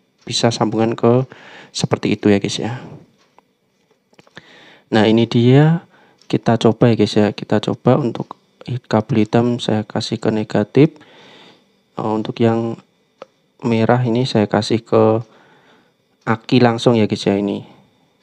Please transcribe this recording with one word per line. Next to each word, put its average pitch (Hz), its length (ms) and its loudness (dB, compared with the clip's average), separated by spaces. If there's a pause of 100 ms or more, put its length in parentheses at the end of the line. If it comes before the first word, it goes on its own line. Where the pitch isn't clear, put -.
(220)
bisa 120 300 -2
sambungan 113 420 -2
ke 120 300 2 (460)
seperti - 440 -4
itu 104 160 0
ya, 101 80 4
guys, 101 200 -6
ya. 123 200 -8 (2000)
Nah, 107 160 2
ini 113 200 2
dia 135 600 4 (440)
kita - 280 0
coba 117 320 2
ya, 113 40 2
guys, 107 200 0
ya. 104 200 2
Kita - 240 -4
coba 120 400 0
untuk - 400 -6 (520)
kabel 110 340 0
hitam 120 380 0
saya 107 240 -4
kasih 110 340 -6
ke - 140 -2
negatif. 110 640 0 (960)
Eh, - 80 -8
untuk 107 400 -6
yang 113 320 0 (880)
merah 117 400 0
ini 120 240 0
saya 107 240 0
kasih 107 320 -2
ke 110 400 2 (1040)
aki - 320 -2
langsung 117 400 2
ya, 107 80 2
guys, 101 160 -6
ya, 101 160 0
ini. 101 280 -4 (560)